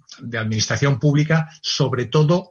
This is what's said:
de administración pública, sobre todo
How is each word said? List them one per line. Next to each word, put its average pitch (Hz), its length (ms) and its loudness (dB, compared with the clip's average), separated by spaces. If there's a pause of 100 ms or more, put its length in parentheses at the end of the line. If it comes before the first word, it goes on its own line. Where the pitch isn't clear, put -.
(200)
de 117 180 -8
administración 110 640 0
pública, 151 500 2 (100)
sobre 123 460 -2
todo 156 440 2